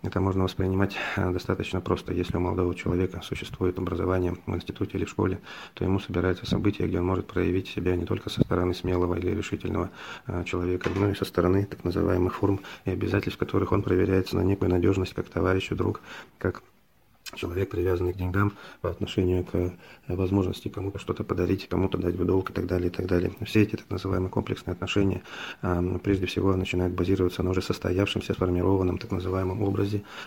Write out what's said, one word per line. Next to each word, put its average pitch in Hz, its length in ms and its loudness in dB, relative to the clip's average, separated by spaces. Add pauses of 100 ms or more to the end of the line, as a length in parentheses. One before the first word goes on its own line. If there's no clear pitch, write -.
Это 98 180 0
можно 95 240 4
воспринимать, 95 520 2 (200)
э, 95 140 2
достаточно 92 520 -2
просто. 90 320 -2
Если 90 240 0
у - 20 2
молодого 90 340 0
человека 87 480 -2
существует - 560 -4
образование 90 560 0 (120)
в 95 80 -2
институте - 440 -6
или 90 60 0
в - 40 -8
школе, 92 320 -2 (340)
то 92 100 -4
ему 95 140 2
собираются 90 480 -2
события, 95 400 0
где 87 140 0
он 90 60 0
может 92 200 0
проявить 90 400 0
себя 90 300 0
не 87 80 -2
только - 260 -4
со - 100 -4
стороны 90 320 2
смелого 90 440 0
или 90 180 -2
решительного, 90 560 -4 (380)
э, 90 160 -4
человека, 90 500 -2
но 101 160 2
и 98 40 0
со 98 100 -2
стороны 92 420 2
так - 160 -14
называемых 90 540 2
форм 98 240 2 (240)
и 95 60 0
обязательств, 98 460 0
в - 40 -8
которых 95 320 2
он 104 100 4
проверяется 95 540 2
на 90 80 4
некую 95 260 4
надёжность 92 420 4
как - 160 -6
товарищ, 92 420 0
друг, 95 300 0 (380)
как - 240 -2 (720)
человек, 90 360 -4
привязанный 90 420 0
к 92 40 -6
деньгам 92 360 2 (280)
по 87 100 -2
отношению 90 540 2
к, - 100 -10
э, 90 160 2 (360)
возможности 95 640 0
кому-то 98 300 -6
что-то - 260 -4
подарить, 90 440 0
кому-то 90 300 0
дать 90 160 0
в 90 100 -2
долг 95 260 2
и - 20 -14
так 92 140 -2
далее, 90 220 0
и - 20 0
так 92 160 -4
далее. 90 260 2 (120)
Все 107 180 4
эти - 140 0
так - 140 -12
называемые 95 400 -2
комплексные - 440 -2
отношения, 95 480 0 (400)
а, 87 200 2 (160)
прежде 95 280 2
всего 95 280 2
начинают 90 400 0
базироваться 90 480 2
на 90 80 2
уже 92 120 2
состоявшемся, 95 720 0
сформированном 90 640 2
так - 120 -8
называемом 92 520 -2
образе, 101 420 0 (220)